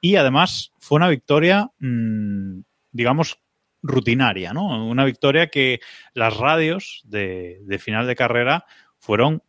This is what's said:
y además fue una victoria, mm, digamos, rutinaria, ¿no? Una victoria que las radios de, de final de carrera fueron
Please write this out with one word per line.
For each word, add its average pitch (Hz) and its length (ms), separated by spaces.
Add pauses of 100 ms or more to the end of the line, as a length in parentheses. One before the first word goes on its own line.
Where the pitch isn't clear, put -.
y 190 140
además 147 640
fue - 160
una 170 140
victoria, 170 600 (100)
mm, 107 840 (300)
digamos, 127 480 (440)
rutinaria, 117 680
¿no? 131 360
Una 127 180
victoria 139 420
que 131 320 (360)
las 113 220
radios 160 680
de, 92 580
de 98 160
final 110 280
de 123 80
carrera 123 500 (320)
fueron 131 520